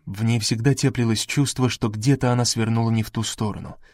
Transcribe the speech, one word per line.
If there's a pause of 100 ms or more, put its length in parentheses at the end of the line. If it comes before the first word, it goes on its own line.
в
ней
всегда
теплилось
чувство,
что
где-то
она
свернула
не
в
ту
сторону. (180)